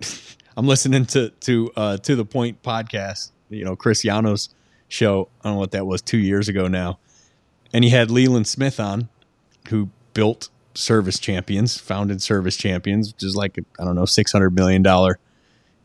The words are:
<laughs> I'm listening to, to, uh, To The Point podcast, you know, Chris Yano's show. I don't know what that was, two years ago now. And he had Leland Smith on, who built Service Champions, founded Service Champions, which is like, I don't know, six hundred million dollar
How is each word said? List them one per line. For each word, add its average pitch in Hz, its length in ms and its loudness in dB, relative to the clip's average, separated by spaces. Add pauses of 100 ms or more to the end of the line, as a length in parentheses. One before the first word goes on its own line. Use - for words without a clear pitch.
(240)
<laughs> - 340 -20
I'm 120 80 0
listening 135 420 2
to, 123 220 0
to, 117 460 -2
uh, 104 220 -2
To 139 180 0
The 113 100 -2
Point 120 380 -6
podcast, 110 680 -8 (180)
you 104 140 -12
know, 92 120 -6
Chris - 280 0
Yano's 107 460 0 (380)
show. 98 420 0 (120)
I 107 80 -6
don't 104 60 -2
know 101 40 -2
what 95 120 -4
that 98 140 -4
was, 92 160 -4
two - 160 -4
years 101 300 0
ago 95 200 -2
now. 92 320 -4 (760)
And 117 100 4
he 120 80 6
had 120 180 4
Leland 123 380 4
Smith 135 320 -4
on, 107 300 -4 (600)
who 104 200 -2 (240)
built 107 360 0 (240)
Service 101 460 0
Champions, 98 580 -2
founded 101 440 -4
Service 95 340 0
Champions, 101 580 -2
which - 100 -12
is 95 120 -4
like, 101 240 -4 (200)
I 87 40 -8
don't 90 120 -2
know, 87 100 0
six - 260 2
hundred 95 240 4
million 95 260 4
dollar 92 380 4 (640)